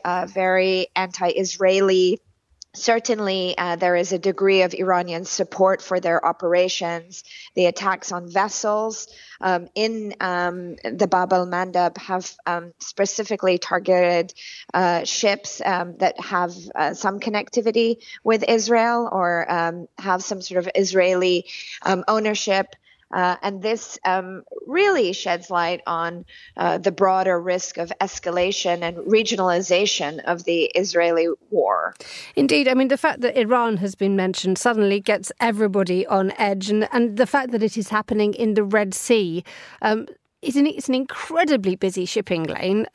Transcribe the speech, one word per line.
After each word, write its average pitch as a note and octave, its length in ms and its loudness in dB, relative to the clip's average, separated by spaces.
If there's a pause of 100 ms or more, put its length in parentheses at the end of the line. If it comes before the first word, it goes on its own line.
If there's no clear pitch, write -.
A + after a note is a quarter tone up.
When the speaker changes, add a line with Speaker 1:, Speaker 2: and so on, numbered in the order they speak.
Speaker 1:
uh, F3+ 240 -2
very F#3 640 2
anti-Israeli. F#3 1300 2 (540)
Certainly, G#3+ 800 0
uh, F3 200 -2
there F3 180 2
is F3 160 0
a F#3 80 0
degree F#3+ 420 4
of F3 120 2
Iranian F3 500 0
support F#3+ 580 0
for F#3 200 -2
their E3+ 180 2 (120)
operations. F3 920 -2 (320)
The F3+ 120 4
attacks F#3 440 -2
on F3 180 -8
vessels, G#3+ 800 -2 (320)
um, F3+ 360 -2
in, G#3+ 440 -2
um, F3+ 640 -4
the F3+ 240 0
Bab F3+ 240 2
el F3+ 160 4
Mandab F3+ 480 0 (140)
have, F#3 260 -6 (100)
um, F3 340 -6
specifically G3 800 -2
targeted, F3+ 760 2 (400)
uh, F3 320 2
ships, - 600 -2
um, F3+ 340 -4
that F#3 200 0
have, F3 340 -2 (220)
uh, D#3 180 0
some G3 280 -4
connectivity A3+ 800 0 (220)
with A3 180 2
Israel A#3 640 2
or, F3 400 0
um, E3+ 380 -2 (100)
have F#3 240 -2
some F#3+ 200 -8
sort F3+ 160 -6
of F3+ 180 0
Israeli, F#3 680 2 (380)
um, F#3 260 2
ownership. G#3 680 0 (380)
Uh, F3+ 300 2
and G3 180 -4
this, A3 420 -4
um, F#3 400 -2 (220)
really D4+ 480 2
sheds F3 360 -4
light F3 360 0
on, E3+ 400 -4 (320)
uh, E3+ 220 0
the F#3+ 120 0
broader F#3 480 2
risk F3+ 380 -4
of E3+ 240 -6
escalation F3+ 800 -2
and E3+ 160 -4
regionalization F#3 1300 2
of E3+ 180 -2
the E3+ 200 0 (120)
Israeli E3+ 520 2 (240)
war. G2 420 0 (420)
Speaker 2:
Indeed. C#4+ 320 4
I B3+ 60 4
mean, C4 140 4
the C4 100 2
fact D4+ 240 -2
that B3 160 0
Iran A#3 400 2
has G3 160 -4
been G3 220 0
mentioned F#3 420 0
suddenly G#3 420 2
gets G3 400 -2
everybody G3 680 0
on F#3+ 300 2
edge. G3+ 320 -2
And, G#3+ 220 0
and A#3 240 2
the A#3 120 4
fact C4 240 0
that A3+ 100 -2
it A3 160 0
is G#3 120 -4
happening G#3+ 440 0
in A3 220 0
the G#3 80 4
Red G3+ 320 0
Sea, F3+ 480 0 (400)
um, A3 240 0 (340)
it's C#4 160 -2
an, C#4+ 80 6
it's - 240 -2
an B3+ 60 2
incredibly C4+ 800 0
busy F#3 300 -2
shipping F3+ 380 -2
lane. G3 520 -2